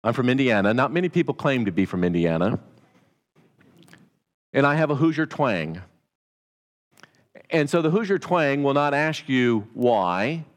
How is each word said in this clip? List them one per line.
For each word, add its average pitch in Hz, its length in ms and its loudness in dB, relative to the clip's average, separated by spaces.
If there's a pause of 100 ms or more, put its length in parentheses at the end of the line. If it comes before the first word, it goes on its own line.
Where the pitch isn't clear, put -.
I'm 117 100 -2
from 123 160 0
Indiana. 113 440 2
Not 127 180 0
many 175 180 -2
people 165 260 -2
claim 131 300 -2
to 98 60 -2
be 92 140 0
from 90 180 -4
Indiana. 85 560 0 (1900)
And 139 140 2
I 143 100 2
have 156 140 2
a 147 60 0
Hoosier 156 320 0
twang. 90 540 -2 (1700)
And 156 180 0
so 170 140 2
the 156 80 2
Hoosier 196 260 0
twang 143 460 0
will 139 100 2
not 143 220 0
ask 151 340 -2
you 120 460 2
why. 113 720 0 (100)